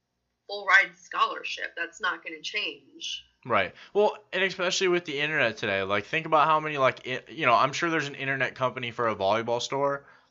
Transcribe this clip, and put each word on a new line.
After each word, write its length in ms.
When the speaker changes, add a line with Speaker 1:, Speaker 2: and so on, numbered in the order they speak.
Speaker 1:
full 180
ride 320
scholarship. 800
That's 240
not 240
gonna 180
change. 840
Speaker 2:
Right. 300
Well, 240
and 120
especially 440
with 160
the 160
internet 380
today, 260
like, 220
think 200
about 220
how 140
many, 160
like, 280
i-, 220
you 180
know, 80
I'm 200
sure 160
there's 180
an 80
internet 400
company 360
for 180
a 60
volleyball 460
store 460